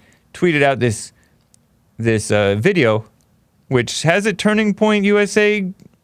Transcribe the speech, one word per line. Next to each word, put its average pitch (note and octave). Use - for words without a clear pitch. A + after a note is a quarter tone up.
tweeted D#3+
out C#3
this, A#2
this, A2+
uh, G2+
video, A2+
which -
has F3+
a A3
Turning G#3+
Point G#3
U G#3
S G3+
A G#3